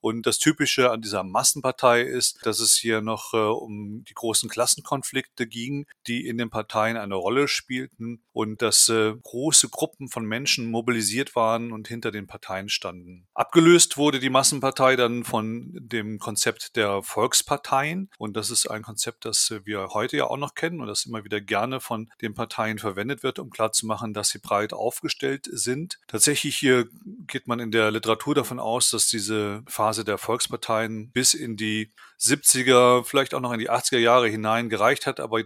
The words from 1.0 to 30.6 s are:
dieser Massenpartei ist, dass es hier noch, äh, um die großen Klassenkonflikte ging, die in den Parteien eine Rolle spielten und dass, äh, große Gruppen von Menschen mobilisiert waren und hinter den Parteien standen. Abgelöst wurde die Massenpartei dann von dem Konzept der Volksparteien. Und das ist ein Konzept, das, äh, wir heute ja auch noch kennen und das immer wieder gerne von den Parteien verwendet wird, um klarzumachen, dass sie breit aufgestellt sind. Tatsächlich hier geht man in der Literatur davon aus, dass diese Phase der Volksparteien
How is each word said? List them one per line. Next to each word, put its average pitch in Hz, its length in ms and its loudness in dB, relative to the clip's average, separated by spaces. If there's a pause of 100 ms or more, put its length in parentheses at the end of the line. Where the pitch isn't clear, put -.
dieser 104 220 -4
Massenpartei 120 800 2
ist, 127 440 -2
dass 104 140 0
es 110 160 4
hier 113 260 0
noch, 107 340 -6
äh, - 20 4
um 107 680 -2
die - 120 -20
großen 110 360 -2
Klassenkonflikte 127 960 -2
ging, 131 400 -8 (220)
die 117 180 -2
in 117 120 -6
den 117 120 -4
Parteien 110 460 -2
eine 101 180 -6
Rolle 110 320 2
spielten 123 840 -8
und 110 300 -4
dass, - 260 4
äh, 110 340 2
große 139 460 2
Gruppen - 400 -6
von 117 160 -8
Menschen 117 440 -2
mobilisiert 113 680 0
waren 117 340 2
und 110 160 -12
hinter 117 240 -6
den 101 160 -10
Parteien 98 420 -10
standen. 90 640 -8
Abgelöst 165 640 6
wurde 143 220 4
die 127 120 0
Massenpartei 131 640 4
dann 120 260 2
von 113 500 -4
dem 110 460 -8
Konzept - 560 -4
der 101 300 0
Volksparteien. 147 1120 -2
Und 107 180 -6
das 107 140 -4
ist - 180 0
ein 107 140 -8
Konzept, - 420 -8
das, - 280 0
äh, 107 120 -8
wir 98 260 -4
heute 117 260 -2
ja 139 80 2
auch - 120 -2
noch 139 200 -8
kennen 170 240 -4
und 113 80 -8
das - 180 -4
immer 113 160 -8
wieder 104 180 -4
gerne 107 380 -2
von 113 320 -8 (120)
den 110 120 -6
Parteien 110 540 -4
verwendet 104 340 -6
wird, - 160 -4
um 127 120 -12
klarzumachen, 110 640 -2
dass 104 160 -2
sie - 80 -8
breit 104 340 -2
aufgestellt - 800 -4
sind. 127 540 -4
Tatsächlich 143 500 0
hier 127 300 4 (400)
geht - 200 -10
man 120 140 -4
in 117 100 -6
der 110 200 4
Literatur 113 440 0
davon 127 240 0
aus, 117 300 0
dass - 200 2
diese 107 580 -2
Phase 107 400 -2
der 101 100 -2
Volksparteien 113 920 -4